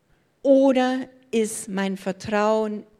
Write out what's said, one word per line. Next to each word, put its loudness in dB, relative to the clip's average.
Oder 2
ist -4
mein -4
Vertrauen -2